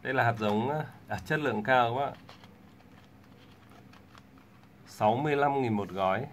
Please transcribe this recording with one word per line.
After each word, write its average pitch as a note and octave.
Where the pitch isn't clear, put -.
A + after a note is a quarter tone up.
Đây C3
là B2
hạt A#2
giống, A2
à, G#2
chất D#3
lượng A2+
cao B2
các C#3
bạn. -
Sáu A2
mươi C#3+
lăm C#3
nghìn A#2
một G2+
gói F#2+